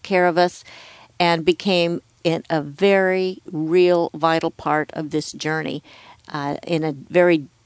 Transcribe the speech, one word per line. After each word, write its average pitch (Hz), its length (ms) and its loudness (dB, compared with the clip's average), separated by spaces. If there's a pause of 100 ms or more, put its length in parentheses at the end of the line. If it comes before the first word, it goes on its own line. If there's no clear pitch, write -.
care 180 220 2
of 170 120 2
us 180 260 0 (560)
and 170 240 2
became 170 580 0 (220)
in 165 280 -2
a 156 100 0
very 185 800 0 (100)
real, 175 600 2
vital 160 380 0
part 151 420 -2
of 151 160 -8
this 151 220 -6
journey, 156 500 -6 (480)
uh, 143 260 -6 (120)
in 160 160 -2
a 156 80 -2
very 156 560 2 (180)